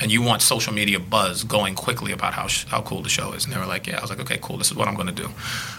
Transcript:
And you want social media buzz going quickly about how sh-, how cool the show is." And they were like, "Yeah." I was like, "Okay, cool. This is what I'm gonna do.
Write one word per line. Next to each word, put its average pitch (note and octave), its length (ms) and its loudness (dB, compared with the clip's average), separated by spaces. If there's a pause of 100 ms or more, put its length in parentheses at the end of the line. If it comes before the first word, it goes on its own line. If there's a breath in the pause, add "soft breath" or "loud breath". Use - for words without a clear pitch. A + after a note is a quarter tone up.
And G#2+ 120 2
you A#2 100 6
want A#2 200 4
social A#2 300 4
media G#2 280 2
buzz F#2+ 440 2
going G#2 300 2
quickly G2+ 380 -2
about F#2 220 -2
how - 120 -2
sh-, - 220 0
how A2+ 140 0
cool F#2+ 200 -4
the - 60 -6
show - 240 0
is." - 120 -2
And - 80 -4
they F#2+ 60 -2
were F#2 80 -2
like, F#2 200 -4
"Yeah." - 120 -2
I - 20 -4
was G2+ 100 -6
like, G2 100 -6
"Okay, - 200 -2
cool. - 160 -8
This - 140 2
is - 60 -6
what A2 120 2
I'm G#2 60 -2
gonna F2+ 180 -2
do. - 180 -6 (480 loud breath)